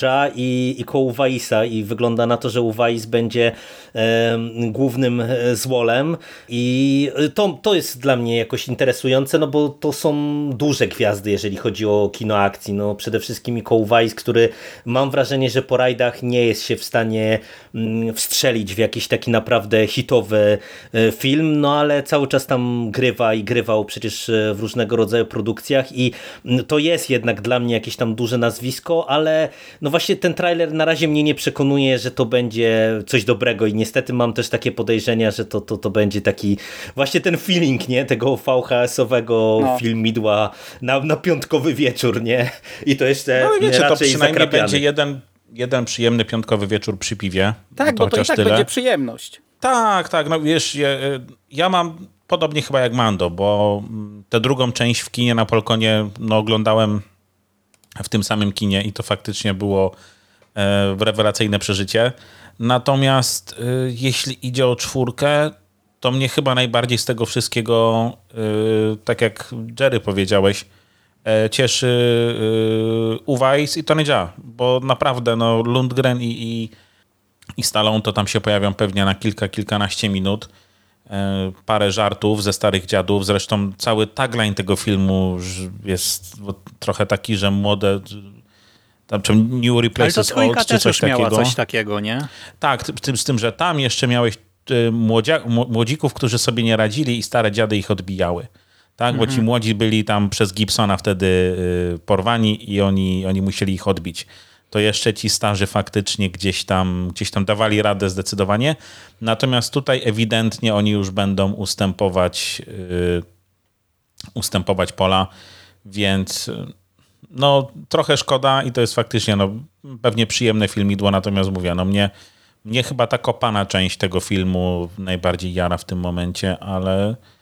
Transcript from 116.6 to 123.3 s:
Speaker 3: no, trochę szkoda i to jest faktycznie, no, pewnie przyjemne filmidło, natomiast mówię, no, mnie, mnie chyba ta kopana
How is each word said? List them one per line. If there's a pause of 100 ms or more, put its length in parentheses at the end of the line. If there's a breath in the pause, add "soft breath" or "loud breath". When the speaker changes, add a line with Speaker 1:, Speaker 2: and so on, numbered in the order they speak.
Speaker 3:
no, (180)
trochę
szkoda
i
to
jest
faktycznie,
no, (520)
pewnie
przyjemne
filmidło,
natomiast
mówię,
no,
mnie, (560 soft breath)
mnie
chyba
ta
kopana